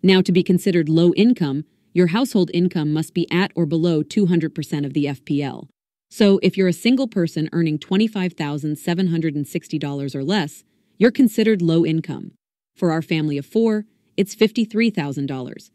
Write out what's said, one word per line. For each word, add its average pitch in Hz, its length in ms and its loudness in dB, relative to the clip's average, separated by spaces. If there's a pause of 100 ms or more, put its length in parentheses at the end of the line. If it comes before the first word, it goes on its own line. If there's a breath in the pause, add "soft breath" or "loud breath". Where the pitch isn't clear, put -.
Now, 185 160 6
to 185 120 2
be 175 100 4
considered 170 460 0
low 165 260 4
income, 170 500 0 (280)
your 175 160 2
household 196 440 0
income 170 400 0
must 156 220 -4
be 175 160 -2
at 185 240 0
or 175 120 0
below 160 360 0
two 196 240 0
hundred 165 260 2
percent 147 320 -6
of 135 100 -8
the 143 120 -2
F 139 180 -8
P 143 200 -2
L. 90 240 -10 (420)
So, 196 320 4
if 180 140 2
you're 190 100 2
a 180 60 2
single 254 340 2
person 165 460 -2
earning 160 260 0
twenty-five 190 540 -2
thousand 147 460 -6
seven 180 300 -2
hundred 165 280 -2
and 147 100 -4
sixty - 320 -8
dollars 139 380 -6
or 135 80 -6
less, 160 400 -4 (340)
you're 226 140 4
considered 220 500 2
low 165 240 2
income. - 460 -6 (420)
For 175 160 0
our 160 100 0
family 151 380 -2
of 143 80 -10
four, 220 400 0 (300)
it's - 180 -2
fifty-three 220 560 0
thousand 143 360 -4
dollars. 131 480 -10